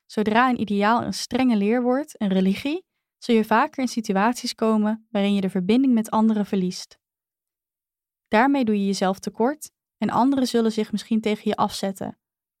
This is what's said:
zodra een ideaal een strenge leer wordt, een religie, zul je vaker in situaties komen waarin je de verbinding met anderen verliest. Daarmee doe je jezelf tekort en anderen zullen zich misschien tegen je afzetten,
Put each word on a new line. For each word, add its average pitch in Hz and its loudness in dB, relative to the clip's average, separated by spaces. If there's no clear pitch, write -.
zodra 220 2
een 240 0
ideaal 214 0
een 196 -6
strenge 247 -2
leer 214 0
wordt, 254 -4
een 214 -2
religie, 190 0
zul - 0
je 220 2
vaker 254 0
in 262 -2
situaties 220 -2
komen 220 -2
waarin 202 0
je 196 0
de 190 -2
verbinding 226 2
met 220 0
anderen 220 2
verliest. 185 -4
Daarmee 269 4
doe 214 0
je 196 0
jezelf 190 -2
tekort 247 -4
en 214 -2
anderen 262 2
zullen 226 2
zich 220 -2
misschien 220 -2
tegen 214 -2
je 202 0
afzetten, - -6